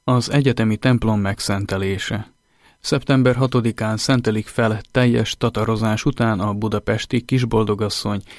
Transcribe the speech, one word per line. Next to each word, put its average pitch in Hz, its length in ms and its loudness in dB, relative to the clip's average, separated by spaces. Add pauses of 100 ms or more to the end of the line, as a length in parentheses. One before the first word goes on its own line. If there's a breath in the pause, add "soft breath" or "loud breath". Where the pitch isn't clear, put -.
Az 123 280 0
egyetemi 117 460 2
templom 113 420 2
megszentelése. 98 1120 -4 (480 soft breath)
Szeptember 131 560 2
hatodikán 117 640 0
szentelik 113 500 0
fel 110 340 0 (100)
teljes 117 460 2
tatarozás 110 680 0
után 113 340 0
a 104 140 -2
budapesti 107 680 -2
Kisboldogasszony 107 1000 0 (180 loud breath)